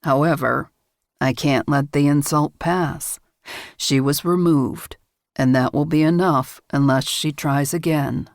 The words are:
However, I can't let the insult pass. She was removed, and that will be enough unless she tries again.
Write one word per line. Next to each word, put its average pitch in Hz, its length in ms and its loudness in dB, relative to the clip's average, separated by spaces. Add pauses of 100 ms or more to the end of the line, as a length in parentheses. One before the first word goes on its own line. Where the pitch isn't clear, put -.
However, 135 680 0 (480)
I 131 140 0
can't 135 340 0
let 143 240 0
the 143 160 2
insult 147 520 0
pass. 170 600 -4 (580)
She - 220 0
was 139 260 0
removed, 165 720 0 (380)
and 131 200 2
that 127 180 2
will 147 120 0
be 156 180 2
enough 165 580 0 (100)
unless 139 360 2
she - 240 -4
tries 143 420 -2
again. 147 600 -2